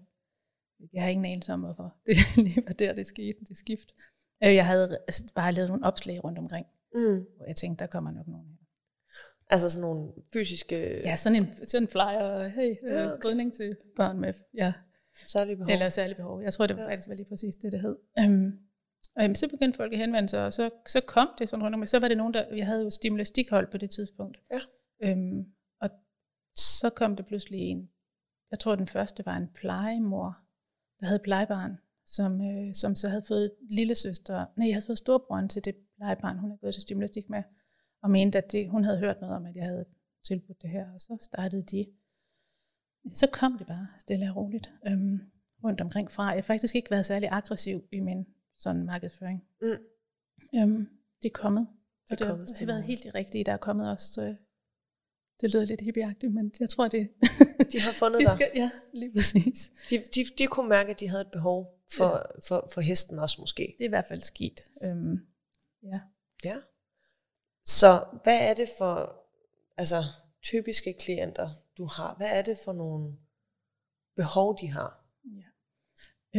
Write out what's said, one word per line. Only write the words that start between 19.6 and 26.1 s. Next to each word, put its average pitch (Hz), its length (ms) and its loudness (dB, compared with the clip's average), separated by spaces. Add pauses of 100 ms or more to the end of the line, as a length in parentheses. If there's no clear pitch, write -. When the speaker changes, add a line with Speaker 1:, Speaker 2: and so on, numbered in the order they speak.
Speaker 1:
folk 226 160 -4
at 214 60 -2
henvende 226 300 0
sig, 202 180 0
og 202 60 -2
så, 233 180 0 (160)
så - 140 4
kom 254 280 4 (100)
det 220 100 -2
sådan 220 140 -4
rundt 214 140 -2
om, 214 100 -4
så 247 140 4
var 240 80 2
det 233 80 4
nogen, 226 180 -2
der, 220 200 0
vi 214 60 -4
havde 220 220 0
jo 208 80 -2
stimulus 208 380 -2
stikhold 202 420 2
på 196 80 -8
det 196 120 -6
tidspunkt. 196 480 -10 (140)
Speaker 2:
Ja. 254 80 -4 (420)
Speaker 1:
Øhm, 190 420 -2 (360)
og 202 100 -4 (640)